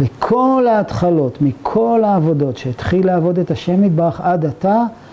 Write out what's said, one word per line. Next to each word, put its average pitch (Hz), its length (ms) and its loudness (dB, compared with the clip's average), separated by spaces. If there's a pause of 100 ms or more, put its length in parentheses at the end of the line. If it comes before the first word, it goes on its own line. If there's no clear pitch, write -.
וכל 247 720 0
ההתחלות, 175 720 0
מכל 226 640 0
העבודות 156 520 0
שהתחיל 180 500 -2
לעבוד 180 320 0
את 175 120 -2
השם 185 340 0
יתברך 170 360 0
עד 175 260 0
עתה, 202 380 0 (280)